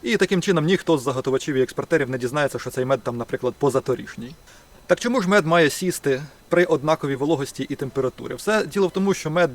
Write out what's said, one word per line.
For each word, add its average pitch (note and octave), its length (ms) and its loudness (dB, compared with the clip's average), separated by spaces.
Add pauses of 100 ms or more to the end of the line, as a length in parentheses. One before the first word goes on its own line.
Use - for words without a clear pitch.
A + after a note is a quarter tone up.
І A#3 140 0
таким F#3 260 2
чином E3+ 220 2
ніхто E3+ 340 2
з B2+ 40 -4
заготовачів C3 520 -2
і C3 80 4
експортерів C3+ 480 0
не C3 80 -4
дізнається, B2+ 400 -2
що B2 120 -8
цей B2+ 140 -2
мед B2+ 180 0
там, A#2+ 140 -4
наприклад, A#2+ 420 -4
позаторішній. B2+ 760 -2 (520)
Так F3+ 140 2
чому A#3+ 220 0
ж F3 60 -2
мед F#3+ 180 4
має E3 240 4
сісти C#3+ 520 -2 (260)
при F3 160 4
однаковій D#3 520 0
вологості C#3 520 -2
і C#3+ 60 -4
температурі? C3 600 -6
Все G#3 320 0
діло F#3+ 220 0
в - 20 0
тому, F#3+ 240 0
що - 160 -6
мед E3+ 240 2